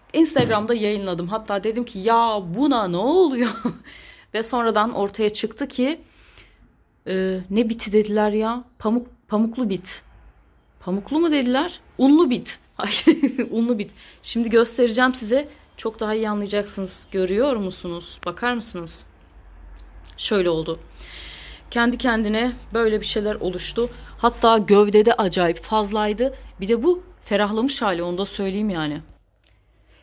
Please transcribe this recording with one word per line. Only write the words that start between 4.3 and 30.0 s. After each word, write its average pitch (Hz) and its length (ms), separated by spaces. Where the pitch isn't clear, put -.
Ve 220 100
sonradan 226 500
ortaya 202 360
çıktı 214 380
ki, 285 320
e, 185 320
ne 220 200
biti 220 240
dediler 208 380
ya? 226 320
Pamuk, 233 280
pamuklu 226 420
bit. - 340
Pamuklu 196 400
mu 330 120
dediler? 269 480
Unlu 285 320
bit. - 380
<laughs> - 120
Ay, 202 120
unlu 233 280
bit. - 120
Şimdi 233 260
göstereceğim 233 640
size. 254 340
Çok 220 220
daha 214 160
iyi 220 140
anlayacaksınız. 202 840
Görüyor 208 440
musunuz? 180 680
Bakar 240 280
mısınız? 180 520
Şöyle 190 320
oldu. 160 300
Kendi 240 260
kendine 226 540
böyle 220 280
bir 208 40
şeyler 208 300
oluştu. 185 540
Hatta 233 400
gövdede 208 560
acayip 180 500
fazlaydı. 214 680
Bir 196 60
de 226 160
bu 359 200
ferahlamış 214 600
hali, 180 220
onu 175 140
da 196 80
söyleyeyim 202 440
yani. 156 320